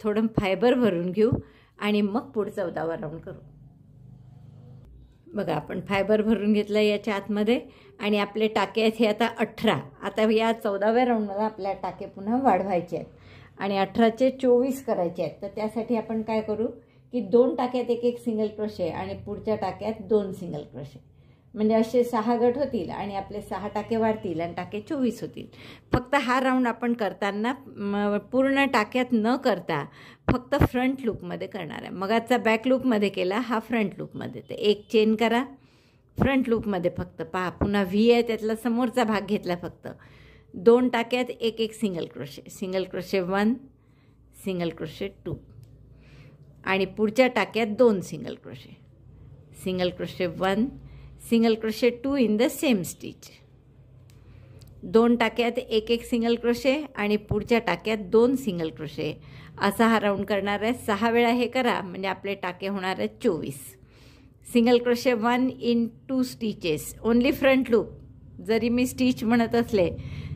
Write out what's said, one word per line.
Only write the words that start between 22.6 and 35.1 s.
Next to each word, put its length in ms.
आणि 260
आपले 260
सहा 260
टाके 280
वाढतील 440
आणि 140
टाके 260
चोवीस 400
होतील. 260
फक्त 220
हा 260
राऊंड 260
आपण 260
करताना 640
म, 520
पूर्ण 480
टाक्यात 460
न 240
करता 500
फक्त 220
फ्रंट 340
लूपमध्ये 440
करणार 340
आहे. 80
मग 200
आजचा 260
बॅक 320
लूपमध्ये 400
केला, 320
हा 180
फ्रंट 400
लूपमध्ये. 520
तर 40
एक 380
चेन 240